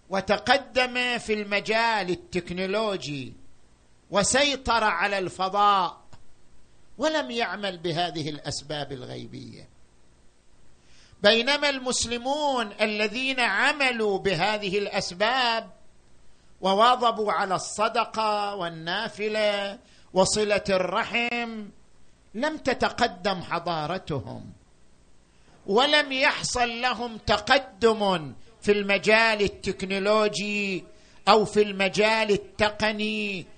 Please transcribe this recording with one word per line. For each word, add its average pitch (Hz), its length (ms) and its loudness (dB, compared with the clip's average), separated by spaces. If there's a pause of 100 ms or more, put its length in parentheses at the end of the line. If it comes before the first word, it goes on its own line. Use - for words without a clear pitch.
وتقدم 247 1080 0
في 220 160 -4
المجال 208 760 0
التكنولوجي 175 1200 -4 (760)
وسيطر 240 720 2
على 196 340 0
الفضاء، 190 840 2 (960)
ولم 285 340 0
يعمل 202 460 -4
بهذه 165 520 -2
الأسباب 147 600 -8
الغيبية، 120 800 -14 (1500)
بينما 254 480 4
المسلمون 254 1000 -2 (100)
الذين 220 580 -2
عملوا 233 800 0
بهذه 196 600 0
الأسباب 208 920 -2 (920)
وواظبوا 220 680 4
على 185 240 0
الصدقة 214 1000 -2
والنافلة 202 1200 -4 (340)
وصلة 202 560 2
الرحم 226 960 -2 (680)
لم 294 240 -4
تتقدم 220 840 -2
حضارتهم، 156 1120 -6 (1120)
ولم 285 460 4
يحصل 247 720 0
لهم 240 360 -4
تقدم 208 1160 2 (280)
في 208 100 4
المجال 208 720 4
التكنولوجي 196 1400 0 (420)
أو 208 180 8
في 208 160 2
المجال 208 720 2
التقني 208 1120 -2 (120)